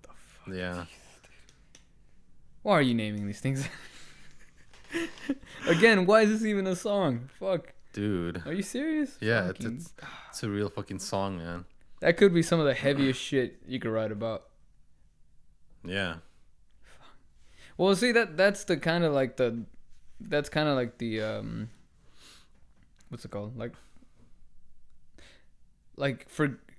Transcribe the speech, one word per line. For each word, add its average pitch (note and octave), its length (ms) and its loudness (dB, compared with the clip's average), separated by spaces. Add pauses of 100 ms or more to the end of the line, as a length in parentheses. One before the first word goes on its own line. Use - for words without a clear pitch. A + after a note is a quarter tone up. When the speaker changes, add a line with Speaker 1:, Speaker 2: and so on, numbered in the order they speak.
Speaker 1:
the - 80 -20
fuck? - 460 -16
Speaker 2:
Yeah. F2+ 180 -6 (120)
Speaker 1:
Jesus, - 380 -20
dude. - 580 -20 (800)
Why G#3 100 4
are E3 80 8
you B2+ 140 4
naming G#2+ 320 -2
these G2+ 120 -6
things? C3+ 320 -2
<laughs> - 2000 -12
Again, F#3 380 8
why G#3+ 160 8
is G#3+ 80 6
this A3 160 0
even G3+ 200 0
a F#3 100 0
song? E3 540 0 (100)
Fuck. F#3 340 -2 (180)
Speaker 2:
Dude. F2+ 560 -2
Speaker 1:
Are D3 60 -4
you G3 80 -2
serious? D4 580 -4
Speaker 2:
Yeah, G#2+ 300 2
it's, - 100 -6
Speaker 1:
Fucking A#2 180 -6
Speaker 2:
it's, E3+ 160 -14 (360)
it's - 140 -10
a A2+ 60 -2
real G2+ 200 0
fucking G2 300 -8
song, G2 380 -4
man. E2+ 280 -8 (340)
Speaker 1:
That E3+ 160 4
could G3 180 8
be E3+ 80 6
some E3 200 2
of D3+ 40 4
the C#3 80 4
heaviest C#3 480 2
<clears throat> - 0 -
shit - 460 -2
you B2 140 -6
could A2+ 100 -2
write A2 220 -2
about. A2 320 -6 (1400)
Speaker 2:
Yeah. F2+ 320 -4 (1600)
Speaker 1:
Well, F#3+ 200 6
see, A#3+ 160 4
that, G#3 240 2
that's G3+ 260 4
the F3 140 2
kinda, E3 320 2
like, C3+ 280 2
the, A#2 260 0 (580)
that's D3 280 -2
kinda, D3+ 240 2
like, B2 260 -2
the, A2 220 -2
um, A2 480 -6 (1400)
what's - 160 -14
it - 60 -16
called? G#2+ 260 -8
Like, A#2 160 -8 (2250)
like, C#3 320 -2
for, D3 300 0 (200)